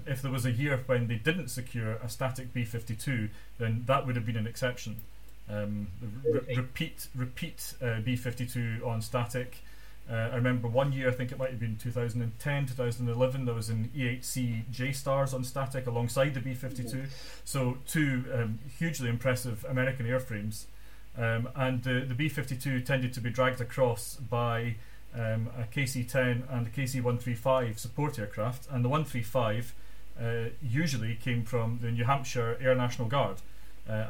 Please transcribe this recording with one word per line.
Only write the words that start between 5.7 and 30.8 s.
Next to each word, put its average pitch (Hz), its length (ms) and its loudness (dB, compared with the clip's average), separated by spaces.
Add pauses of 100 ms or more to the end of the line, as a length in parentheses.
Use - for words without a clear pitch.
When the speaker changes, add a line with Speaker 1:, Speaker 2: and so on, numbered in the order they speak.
Speaker 1:
re-, 127 320 0
Speaker 2:
Really? 131 240 2
Speaker 1:
repeat, - 600 -4
repeat, - 680 -6
uh, 113 180 0
B 123 140 2
fifty-two 120 680 -2
on 113 160 0
static. 123 640 -2 (460)
Uh, 113 220 0
I - 20 -4
remember 123 340 2
one 135 240 4
year, 131 160 2
I 123 40 4
think 123 200 -2
it - 60 -6
might 131 100 0
have 123 120 -4
been 113 180 -2
two 123 120 -4
thousand 120 300 0
and 113 180 -2
ten, 143 280 0
two 120 80 -4
thousand 120 340 0
and 117 80 0
eleven, 127 300 2
there 120 80 0
was 110 160 -2
an 113 260 0
E 131 100 0
eight 123 160 -2
C 117 480 0
J-Stars 135 640 0
on 127 120 -2
static 131 420 -2
alongside 120 480 2
the 127 60 -2
B 131 120 -4
fifty-two. 123 460 -4
Speaker 2:
Mm-hmm. - 480 -8
Speaker 1:
So 127 400 2
two, 135 380 4 (100)
um, 113 240 0 (200)
hugely 147 300 0
impressive 120 580 0
American 127 380 2
airframes. 110 600 -2 (520)
Um, 113 400 2
and 131 280 2
the, 127 160 4
the 135 140 -2
B 147 140 2
fifty-two 131 520 0
tended 127 340 2
to 123 80 -4
be 120 80 0
dragged 127 320 4
across 120 540 2
by, 120 580 0 (400)
um, 113 340 0 (100)
a 120 120 -2
K 143 160 2
C 123 180 0
ten 123 460 4
and 120 160 0
a 113 40 -6
K 135 160 -2
C 127 140 0
one 120 160 2
three 120 180 0
five 123 440 4
support 147 400 -2
aircraft, 110 520 -2
and 123 140 2
the 123 60 4
one 151 160 4
three 120 160 -2
five, 117 500 2 (480)
uh, 117 300 0 (120)
usually 123 520 2